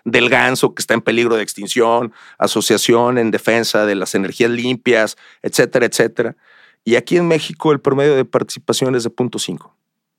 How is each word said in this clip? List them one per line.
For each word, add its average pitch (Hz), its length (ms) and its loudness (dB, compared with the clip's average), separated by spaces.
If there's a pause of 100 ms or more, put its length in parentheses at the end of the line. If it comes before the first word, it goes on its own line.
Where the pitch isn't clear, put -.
del 120 240 2
ganso 127 460 2
que - 60 -10
está - 140 -2
en 110 60 0
peligro 113 360 0
de 107 80 -2
extinción, 117 680 -2 (240)
asociación 117 840 2
en 113 120 0
defensa 110 560 0
de 104 80 0
las 95 220 -4
energías 98 340 0
limpias, 120 640 0 (260)
etcétera, 120 440 0
etcétera. 113 500 -2 (460)
Y - 140 2
aquí - 220 0
en 175 100 2
México 156 420 0
el 143 100 2
promedio 139 360 2
de 131 80 2
participación - 720 -2
es 117 80 -2
de 117 60 -6
punto 117 280 -4
cinco. - 380 -10 (420)